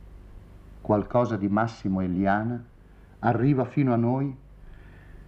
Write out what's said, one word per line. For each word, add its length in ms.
Qualcosa 560
di 120
Massimo 520
e 60
Liana 560
arriva 460
fino 280
a 40
noi 360